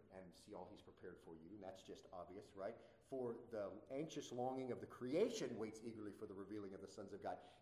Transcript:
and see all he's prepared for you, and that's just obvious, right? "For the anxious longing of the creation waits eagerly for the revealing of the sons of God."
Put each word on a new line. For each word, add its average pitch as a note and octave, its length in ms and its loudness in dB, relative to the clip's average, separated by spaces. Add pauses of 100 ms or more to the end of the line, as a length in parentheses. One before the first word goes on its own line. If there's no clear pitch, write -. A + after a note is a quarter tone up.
(120)
and F#2 240 -8
see - 180 -12
all F#2 160 -4
he's G2 120 -10
prepared F#2 420 -10
for E2+ 120 -8
you, E2 200 -8
and G#2 80 -6
that's F#2 200 -4
just F2+ 280 -8
obvious, F2+ 460 -6
right? F#2+ 180 2 (340)
"For B2 260 4 (160)
the G2+ 200 2 (180)
anxious C#3+ 440 0
longing B2+ 400 4
of - 80 0
the G2+ 60 -4
creation C3 680 6
waits G#2+ 240 0
eagerly G#2+ 300 -2
for G2+ 140 -6
the G2 80 -2
revealing G2 400 -2
of F#2 80 -4
the F#2+ 80 -6
sons G2+ 240 -4
of G2 100 -2
God." F#2+ 160 2 (220)